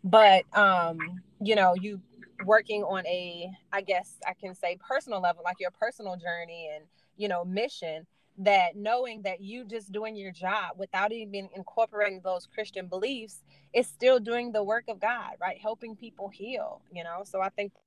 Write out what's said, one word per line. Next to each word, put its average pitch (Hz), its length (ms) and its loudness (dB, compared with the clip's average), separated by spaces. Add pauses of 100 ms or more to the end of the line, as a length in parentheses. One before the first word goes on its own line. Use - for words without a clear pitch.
But, 190 400 10 (120)
um, 175 640 2 (200)
you 214 140 2
know, 185 180 6
you 190 280 -6 (440)
working 214 380 4
on 180 240 -4
a, 175 420 -6 (220)
I 202 100 -2
guess 190 320 -4 (140)
I 185 60 -6
can 185 200 -12
say 180 240 -4 (100)
personal 247 340 -4
level, 175 220 0
like, 185 160 -6
your 180 120 -4
personal 208 460 -6
journey 170 580 -10
and, 151 80 -16 (340)
you 202 100 -4
know, 175 180 -2
mission, 180 600 -6 (320)
that 190 380 4
knowing 226 460 -2
that 190 200 -6
you 226 240 -12
just 202 260 -10
doing 220 240 -8
your 196 160 -12
job 185 460 -4
without 196 340 -2
even 202 420 -10
incorporating 202 720 -2
those 185 240 -4
Christian 196 400 -8
beliefs 220 560 -6 (300)
is 247 120 4
still 254 340 4
doing 233 320 -4
the 214 120 0
work 220 240 -2
of 208 120 -10
God, 220 400 -4
right? 180 220 -4
Helping 220 340 -8
people 202 340 -14
heal, 220 520 -10 (100)
you 170 120 -12
know? 170 200 -10
So 190 180 -6
I 190 80 0
think 202 240 -6 (140)